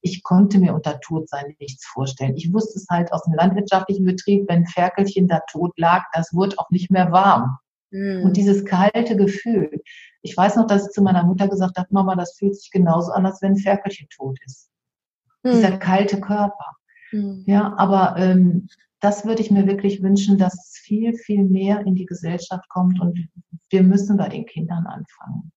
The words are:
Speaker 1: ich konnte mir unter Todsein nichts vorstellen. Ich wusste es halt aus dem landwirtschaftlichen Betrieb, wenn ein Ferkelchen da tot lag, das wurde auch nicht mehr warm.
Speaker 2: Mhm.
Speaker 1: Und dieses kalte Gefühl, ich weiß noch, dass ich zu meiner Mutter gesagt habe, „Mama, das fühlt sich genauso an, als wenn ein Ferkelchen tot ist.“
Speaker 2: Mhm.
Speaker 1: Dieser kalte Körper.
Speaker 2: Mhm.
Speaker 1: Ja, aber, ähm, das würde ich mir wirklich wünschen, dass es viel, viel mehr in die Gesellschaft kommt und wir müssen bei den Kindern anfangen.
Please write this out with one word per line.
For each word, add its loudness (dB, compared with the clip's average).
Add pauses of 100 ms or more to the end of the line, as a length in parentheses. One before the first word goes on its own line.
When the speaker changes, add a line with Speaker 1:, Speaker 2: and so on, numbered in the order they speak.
Speaker 1:
ich -6
konnte 4
mir 4
unter -4
Todsein -8
nichts -18
vorstellen. -6
Ich -4
wusste -4
es -20
halt -2
aus -6
dem -2
landwirtschaftlichen 0
Betrieb, 0
wenn 2
ein 2
Ferkelchen 0
da 2 (140)
tot -4
lag, 2 (100)
das -4
wurde -2
auch -6
nicht -2
mehr 2
warm. 2 (340)
Speaker 2:
Mhm. -6
Speaker 1:
Und 4
dieses 2
kalte 0
Gefühl, 0 (520)
ich -12
weiß 2
noch, 4
dass 2
ich -12
zu 0
meiner 4
Mutter 2
gesagt -2
habe, -4
„Mama, 0
das -6
fühlt -2
sich -20
genauso 2
an, 0
als -4
wenn 0
ein 2
Ferkelchen -4
tot -10
ist.“ -20 (760)
Speaker 2:
Mhm. 2
Speaker 1:
Dieser 4
kalte 0
Körper. -4 (360)
Speaker 2:
Mhm. -6
Speaker 1:
Ja, 2
aber, 2
ähm, 4 (340)
das 0
würde -2
ich 2
mir 4
wirklich -2
wünschen, 2
dass 2
es -20
viel, -2
viel -2
mehr 0
in 0
die -6
Gesellschaft -10
kommt 0
und -4 (400)
wir 4
müssen 4
bei 0
den -10
Kindern -8
anfangen. -14